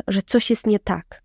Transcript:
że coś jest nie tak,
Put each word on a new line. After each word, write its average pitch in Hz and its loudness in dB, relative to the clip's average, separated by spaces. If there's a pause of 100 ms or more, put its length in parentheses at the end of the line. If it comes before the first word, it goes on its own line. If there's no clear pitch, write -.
że 196 0
coś - 0
jest 226 0
nie 208 2
tak, - -8